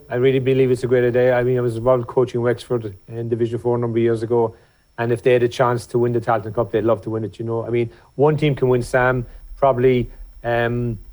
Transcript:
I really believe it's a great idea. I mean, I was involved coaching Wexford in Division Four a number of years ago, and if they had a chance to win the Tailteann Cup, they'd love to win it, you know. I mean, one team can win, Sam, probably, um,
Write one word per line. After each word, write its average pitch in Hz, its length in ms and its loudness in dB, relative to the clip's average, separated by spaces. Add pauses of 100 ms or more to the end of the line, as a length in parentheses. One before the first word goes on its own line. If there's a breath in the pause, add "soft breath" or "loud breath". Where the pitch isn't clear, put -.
I 123 80 -4
really 131 220 4
believe 131 320 2
it's 123 140 -2
a - 20 0
great 123 180 4
idea. 123 300 4
I 123 80 2
mean, 127 160 2
I - 20 0
was 117 160 -2
involved 120 300 2
coaching 120 360 0
Wexford 113 520 -4 (140)
in 117 200 -8
Division 117 300 -2
Four 120 180 -2
a 120 40 -2
number 117 180 -2
of 113 40 2
years 113 200 0
ago, 113 320 0 (440 soft breath)
and 117 120 -2
if 117 120 -2
they 127 100 4
had 123 100 4
a 120 60 2
chance 123 380 0
to - 120 -2
win 120 140 0
the 117 80 0
Tailteann 110 340 -4
Cup, 117 160 -2
they'd 107 120 -2
love 110 200 0
to 117 80 -10
win 110 140 -6
it, 92 140 -10
you 113 60 -10
know. 113 200 -4
I 113 60 -10
mean, 117 200 -2 (260 soft breath)
one 151 200 2
team 147 180 0
can 127 140 0
win, 123 140 2
Sam, 127 440 0 (300 soft breath)
probably, 127 540 2 (340 soft breath)
um, 120 540 -2 (140)